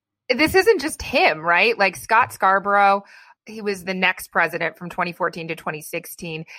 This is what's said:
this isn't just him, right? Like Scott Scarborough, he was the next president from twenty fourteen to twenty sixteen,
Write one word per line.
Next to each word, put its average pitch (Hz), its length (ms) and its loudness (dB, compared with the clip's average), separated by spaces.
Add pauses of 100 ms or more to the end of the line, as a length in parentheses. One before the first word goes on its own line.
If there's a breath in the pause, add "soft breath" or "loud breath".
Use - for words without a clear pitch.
(280)
this 269 260 2
isn't 381 260 6
just 302 220 -8
him, 254 380 2
right? 175 360 2
Like 196 200 0
Scott - 360 0
Scarborough, 196 720 2 (440 loud breath)
he 214 140 -14
was 196 240 -6
the 190 80 -4
next 185 360 0
president 165 500 -2
from 175 100 -10
twenty 175 240 -4
fourteen 165 360 -6
to 165 60 -6
twenty 156 280 -8
sixteen, 165 640 -10 (120 loud breath)